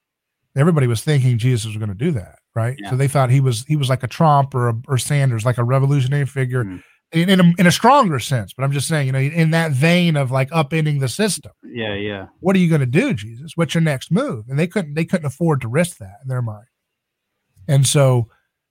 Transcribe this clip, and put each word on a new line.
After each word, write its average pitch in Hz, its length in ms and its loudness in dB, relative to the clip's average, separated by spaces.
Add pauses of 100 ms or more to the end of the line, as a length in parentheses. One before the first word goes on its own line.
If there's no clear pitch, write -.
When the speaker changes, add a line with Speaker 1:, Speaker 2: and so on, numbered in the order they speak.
(560)
Speaker 1:
Everybody 147 300 4
was 117 160 0
thinking 131 360 2
Jesus 117 280 0
was 107 100 -10
gonna 107 180 -6
do 139 180 -2
that, 101 260 -10 (160)
right? 120 260 -4
Speaker 2:
Yeah. 101 100 -12
Speaker 1:
So 127 60 0
they 135 120 2
thought 131 220 2
he 135 100 4
was, 123 260 0
he 151 100 0
was 139 140 -2
like 131 120 -2
a 117 60 -4
Trump 143 460 2
or 120 160 0
a, 117 60 -2 (120)
or 139 100 0
Sanders, 131 460 0
like 123 140 0
a 120 60 0
revolutionary 135 600 2
figure 127 380 -4
Speaker 2:
Hmm. 95 120 -8 (360)
Speaker 1:
in, 170 180 2
in 190 100 6
a, 175 180 6
in 180 80 4
a 175 60 6
stronger 226 480 4
sense. 107 320 -4
But 127 120 -10
I'm 139 80 0
just 143 160 -2
saying, 151 180 0
you 131 60 -2
know, 135 80 0
in 160 320 0
that 165 200 0
vein 165 440 2
of, 135 140 0
like, 135 200 0
upending 156 500 0
the 131 80 0
system. - 440 -4 (120)
Speaker 2:
Yeah, 110 300 -6
yeah. 101 320 -6 (140)
Speaker 1:
"What 185 140 0
are 190 60 2
you 175 100 2
gonna 143 160 0
do, 185 280 0
Jesus? 113 420 -14
What's 170 180 -4
your 165 80 0
next 151 300 -4
move?" 180 360 -2
And 135 100 -6
they 175 100 0
couldn't, 160 260 -6
they 165 120 -4
couldn't 170 200 -4
afford 151 360 -2
to 117 60 -6
risk 170 300 -2
that 101 240 -20
in 135 60 -12
their 127 140 -4
mind. 110 240 -10 (1000)
And 139 200 2
so 127 420 2 (420)